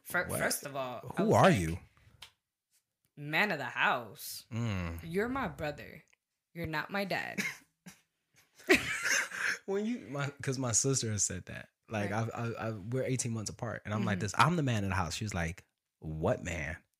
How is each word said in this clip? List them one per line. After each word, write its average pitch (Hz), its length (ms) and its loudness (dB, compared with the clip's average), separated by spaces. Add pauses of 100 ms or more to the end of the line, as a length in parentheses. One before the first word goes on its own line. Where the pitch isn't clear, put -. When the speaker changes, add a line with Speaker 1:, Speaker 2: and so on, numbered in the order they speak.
Speaker 1:
fir-, - 240 0
Speaker 2:
what? - 100 0
Speaker 1:
first - 280 0
of 135 100 -8
all, 123 400 -6
I 175 60 2
Speaker 2:
Who 214 60 4
Speaker 1:
was 175 80 8
Speaker 2:
are 151 140 10
Speaker 1:
like, 139 100 6
Speaker 2:
you? 82 180 0 (1400)
Speaker 1:
"Man 156 340 2
of 165 80 0
the 135 60 -4
house. 123 880 -2
Speaker 2:
Mm. 95 500 -2
Speaker 1:
You're 185 280 -2
my 262 180 -2
brother. 147 560 -8 (480)
You're 165 140 -6
not 156 240 -4
my 202 160 -2
dad." 85 320 -4 (1300)
Speaker 2:
<laughs> 370 100 8 (880)
When 202 200 0
you, 233 240 -2
my, 139 180 -2 (140)
'cause 131 160 -2
my 127 140 0
sister 127 380 2
has 104 140 0
said 90 220 -4
that. - 240 -12 (180)
Like, 104 220 -2
Speaker 1:
Right. 110 240 0
Speaker 2:
I've, 117 240 -4
I, 113 100 -2
I, - 40 -2
we're 113 320 -4
eighteen 123 280 0
months 110 160 -4
apart, - 380 -6
and 104 80 -2
I'm 107 100 0
like 101 140 2
Speaker 1:
Mm-hmm. 87 60 -2
Speaker 2:
this. 98 120 -4
I'm 160 200 6
the 160 60 2
man 117 220 2
of 98 60 0
the 92 60 0
house. 85 180 0
She's 107 180 -4
like, 85 320 -2 (360)
"What 78 440 0
man?" 85 320 -4 (240)